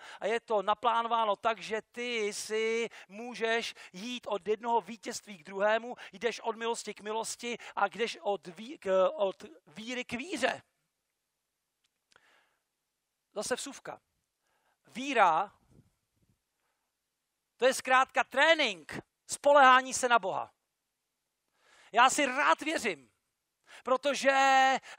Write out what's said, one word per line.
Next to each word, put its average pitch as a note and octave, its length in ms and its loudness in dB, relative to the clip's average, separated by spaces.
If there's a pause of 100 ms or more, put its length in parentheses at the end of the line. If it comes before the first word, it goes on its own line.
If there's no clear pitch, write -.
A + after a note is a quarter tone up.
(200)
a - 60 -6
je A3+ 140 -2
to G#3+ 220 -2
naplánováno A3+ 760 0
tak, A3+ 240 -2
že G#3 220 -6
ty A#3 520 -6
si A3 560 -4 (180)
můžeš A3+ 680 -6 (180)
jít A#3 340 -10
od G3 200 -6
jednoho A3 340 0
vítězství G3+ 560 -12
k D3+ 60 -20
druhému, G#3+ 520 -2 (180)
jdeš G#3+ 260 -6
od A3+ 160 -6
milosti A3+ 380 -6
k - 80 -20
milosti A3 560 -6 (180)
a G3+ 120 2
jdeš G3+ 340 -6
od G3+ 260 -4
ví-, A3 300 -16
k, F#3+ 320 2
od G3 340 -4 (240)
víry A#3+ 380 -10
k - 80 -10
víře. C4 480 -4 (2750)
Zase G#3+ 220 -6
vsuvka. - 460 -12 (840)
Víra, G#3 640 0 (2000)
to A#3 80 0
je B3+ 80 4
zkrátka B3+ 500 0
trénink, C4+ 760 0 (280)
spolehání C4 680 6
se B3+ 160 -2
na A#3 100 6
Boha. D3 320 -6 (1400)
Já A#3+ 180 6
si D4 160 0
rád C#4 360 0
věřím, G#3+ 500 -6 (720)
protože, C4 960 4 (220)